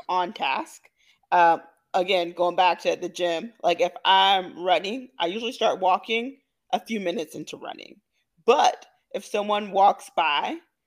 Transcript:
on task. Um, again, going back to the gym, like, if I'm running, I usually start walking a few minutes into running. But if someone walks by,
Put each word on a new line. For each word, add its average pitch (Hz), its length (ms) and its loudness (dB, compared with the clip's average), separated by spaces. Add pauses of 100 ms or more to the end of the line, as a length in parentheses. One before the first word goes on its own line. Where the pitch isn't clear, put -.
on 180 240 -2
task. - 560 -6 (420)
Um, 170 300 6 (320)
again, 180 400 0
going 175 240 -2
back 175 240 2
to 170 160 -2
the 175 120 -8
gym, 175 440 -4 (100)
like, 175 200 0
if 175 100 0 (100)
I'm 190 640 2
running, 196 540 -2
I 175 80 -4
usually 226 260 -6
start 220 260 -2
walking 226 600 -2 (340)
a - 80 -2
few 226 200 -8
minutes 170 340 -6
into - 240 -14
running. - 420 -16 (460)
But - 400 2 (240)
if - 160 -10
someone 208 460 -4
walks 196 440 4
by, 160 400 -2 (300)